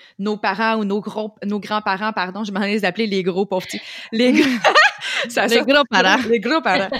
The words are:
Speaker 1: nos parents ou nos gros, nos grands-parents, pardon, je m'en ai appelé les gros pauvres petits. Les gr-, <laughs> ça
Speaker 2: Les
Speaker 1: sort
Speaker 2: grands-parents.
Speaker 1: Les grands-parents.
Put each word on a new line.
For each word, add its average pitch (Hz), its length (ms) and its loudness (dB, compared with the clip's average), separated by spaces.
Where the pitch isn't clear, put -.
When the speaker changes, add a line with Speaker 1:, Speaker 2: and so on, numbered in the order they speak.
Speaker 1:
nos 208 160 -4
parents 220 400 0
ou 220 80 -2
nos 202 160 -2
gros, 214 340 -8
nos 202 160 -4
grands-parents, 208 500 -4
pardon, 202 320 -6
je 208 80 -8
m'en 196 120 -4
ai 202 200 -2
appelé 196 240 0
les 196 160 -2
gros 190 220 -2
pauvres 185 200 -4
petits. - 160 -12
Les 247 220 4
gr-, 302 100 6
<laughs> 381 840 2
ça 208 180 0
Speaker 2:
Les 226 80 4
Speaker 1:
sort 277 100 2
Speaker 2:
grands-parents. 214 520 4
Speaker 1:
Les 233 100 2
grands-parents. 202 500 0